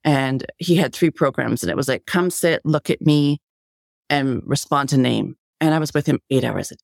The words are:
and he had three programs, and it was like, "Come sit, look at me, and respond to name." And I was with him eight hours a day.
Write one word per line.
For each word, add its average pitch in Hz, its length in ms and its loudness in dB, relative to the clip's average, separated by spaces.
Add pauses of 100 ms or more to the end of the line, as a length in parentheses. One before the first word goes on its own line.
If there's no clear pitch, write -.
and 135 400 0 (120)
he 170 180 2
had 160 180 0
three 165 160 2
programs, 127 540 -2
and 85 60 -4
it 82 60 -2
was 135 120 -2
like, 127 180 -2
"Come 180 240 0
sit, 170 360 0
look 151 240 0
at - 120 -2
me, 147 380 2 (720)
and 135 360 0
respond 139 440 -2
to 143 80 2
name." 117 380 0 (240)
And 156 140 2
I 160 60 2
was 156 140 -4
with 147 120 0
him 147 140 0 (100)
eight 131 140 2
hours 95 280 -4
a - 40 -20
day. - 80 -20